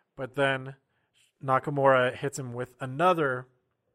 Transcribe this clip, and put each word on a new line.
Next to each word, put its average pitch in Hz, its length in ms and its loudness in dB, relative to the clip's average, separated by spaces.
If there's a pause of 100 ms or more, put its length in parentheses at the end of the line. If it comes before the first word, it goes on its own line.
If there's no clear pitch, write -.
(160)
but 123 200 -10
then 135 400 -2 (680)
Nakamura 135 720 2
hits - 240 -8
him 127 140 -10
with 123 280 -12
another 135 680 0 (460)